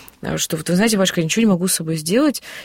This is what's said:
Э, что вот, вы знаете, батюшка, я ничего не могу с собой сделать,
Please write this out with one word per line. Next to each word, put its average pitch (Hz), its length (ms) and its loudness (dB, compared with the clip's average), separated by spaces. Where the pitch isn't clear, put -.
Э, 160 160 -4
что 160 200 -4
вот, 156 120 -6
вы 175 60 2
знаете, 220 220 2
батюшка, 185 240 0
я 160 40 0
ничего 185 200 0
не 214 40 6
могу 185 180 2
с 185 60 0
собой 160 220 -4
сделать, 214 480 0